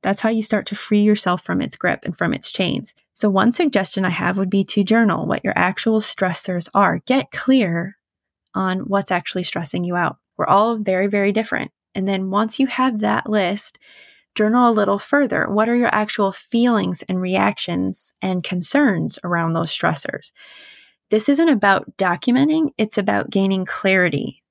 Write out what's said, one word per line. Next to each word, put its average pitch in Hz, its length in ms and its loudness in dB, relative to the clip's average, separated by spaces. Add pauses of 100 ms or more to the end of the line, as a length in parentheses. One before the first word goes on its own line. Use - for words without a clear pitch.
That's 202 200 -2
how 226 80 2
you 220 120 0
start 214 260 -2
to 202 80 -8
free 208 260 2
yourself 208 420 2
from 180 180 -2
its - 140 -6
grip - 300 -4
and - 120 -8
from - 160 0
its - 160 -8
chains. - 460 -4 (180)
So 214 160 0
one 196 220 4
suggestion 196 540 0
I 175 60 0
have 180 260 -2
would 190 120 -2
be 196 160 2
to - 180 0
journal 208 440 2
what - 160 -2
your 190 140 -2
actual 196 420 0
stressors 180 760 -4
are. 190 320 2
Get 254 260 0
clear 196 680 0 (560)
on 190 280 -2
what's 196 300 -2
actually 180 320 -4
stressing 175 400 -4
you 175 140 -2
out. 170 200 -2 (200)
We're - 80 -2
all 220 320 2
very, 196 300 0
very 202 260 0
different. - 380 -4 (220)
And 190 140 -4
then 190 220 -2
once 214 300 -2
you 269 80 2
have 254 320 -2
that 214 300 -2
list, 208 480 -2 (580)
journal 233 340 4
a - 20 4
little 202 280 2
further. - 500 0
What 214 180 2
are 240 80 2
your 240 180 2
actual 214 380 0
feelings 220 760 0
and 185 100 0
reactions 185 1000 -2
and 185 220 -2
concerns 180 800 0
around 170 300 0
those 165 180 -2
stressors? - 600 -4 (760)
This 214 180 2
isn't 311 220 4
about 202 480 2
documenting, 269 800 2
it's 214 220 0
about 202 320 0
gaining 196 340 2
clarity. - 840 0